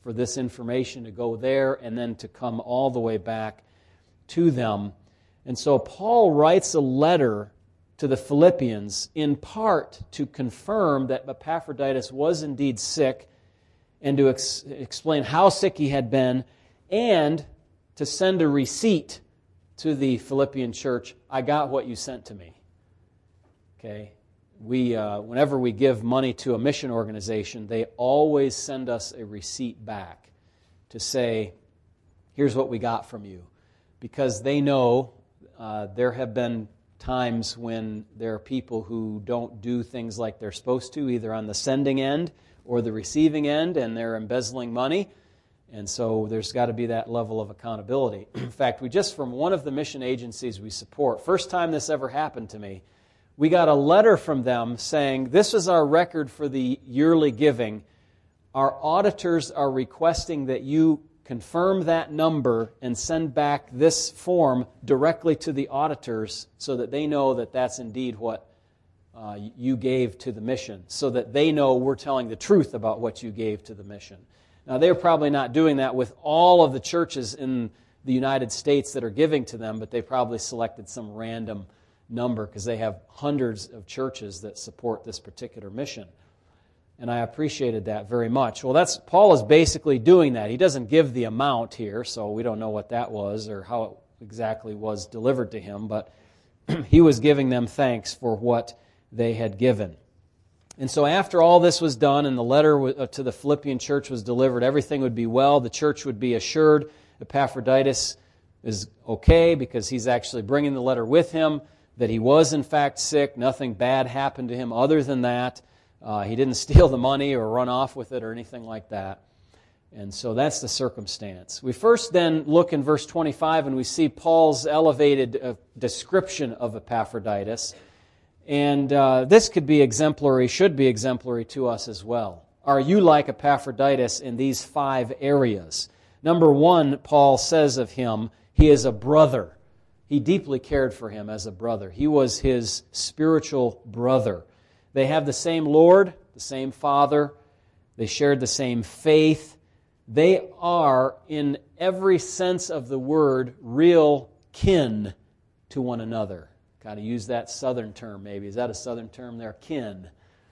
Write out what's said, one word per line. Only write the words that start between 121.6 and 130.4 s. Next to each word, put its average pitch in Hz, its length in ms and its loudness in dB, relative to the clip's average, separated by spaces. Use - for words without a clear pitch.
We 127 80 -4
first 233 400 2
then 165 360 2
look 165 260 4
in 143 100 0
verse 147 220 0
twenty-five 160 600 -2
and 135 120 -4
we 127 80 -2
see 156 240 0
Paul's 160 580 4
elevated, 143 760 4
uh, 123 120 -6
description 127 760 -2
of 113 240 -6
Epaphroditus. 107 960 -4
And, 143 460 0
uh, 131 320 4
this 220 240 6
could 156 160 -2
be 147 160 6
exemplary, 131 640 2